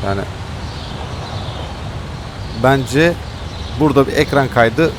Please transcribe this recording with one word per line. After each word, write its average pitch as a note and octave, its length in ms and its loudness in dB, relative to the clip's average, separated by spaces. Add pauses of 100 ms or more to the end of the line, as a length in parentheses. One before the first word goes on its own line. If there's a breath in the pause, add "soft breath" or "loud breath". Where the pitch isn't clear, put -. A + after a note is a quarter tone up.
Yani G2 160 0 (2500)
bence C#3 500 4 (680)
burada C#3 280 6
bir - 60 -4
ekran C#3 340 4
kaydı A#2+ 520 4